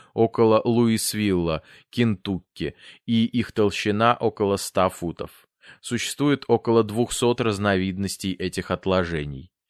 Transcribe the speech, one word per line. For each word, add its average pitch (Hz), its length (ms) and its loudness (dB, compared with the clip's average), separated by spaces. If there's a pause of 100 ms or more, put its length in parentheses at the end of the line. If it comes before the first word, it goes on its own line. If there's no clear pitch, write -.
(160)
около 113 500 4
Луисвилла, 107 960 0 (300)
Кентукки, 101 840 -2 (320)
и 113 200 2
их 117 260 -2
толщина 107 680 2
около 104 380 0
ста 95 320 0
футов. - 580 -10 (320)
Существует 139 680 -2
около 113 360 4
двухсот 117 560 0
разновидностей 98 960 -2
этих 92 380 -6
отложений. 85 800 -2 (180)